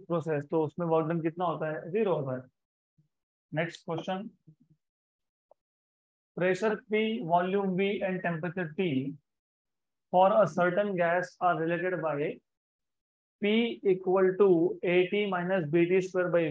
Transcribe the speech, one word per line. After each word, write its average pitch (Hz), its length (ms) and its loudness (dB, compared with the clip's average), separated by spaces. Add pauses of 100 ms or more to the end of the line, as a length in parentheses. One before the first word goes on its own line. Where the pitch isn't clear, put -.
प्रोसेस, 160 440 -2
तो 160 120 2
उसमें 165 240 -4
वर्क 160 200 2
डन 170 140 -2
कितना 170 240 -4
होता 156 240 -4
है? 156 220 -8
ज़ीरो 196 240 0
होता 139 200 -4
है। 127 60 -8 (1160)
नेक्स्ट 170 260 -6
क्वेश्चन, 185 440 -6 (2000)
pressure 185 380 0 (160)
P, 214 100 2 (300)
volume 190 480 0
V 196 80 0 (200)
and 180 140 -4
temperature 170 560 -4
T 196 100 0 (1300)
for 185 160 6 (140)
a 175 40 2
certain 180 480 0
gas 175 460 0
are 175 180 2
related 170 420 -2
by 156 140 -2 (1300)
P 226 420 0
equal 185 460 4 (100)
to 202 80 6 (360)
A 180 120 2 (140)
T 208 200 0
minus 180 380 -2
B 170 220 4
T 185 120 4
square 180 280 -2
by 170 220 2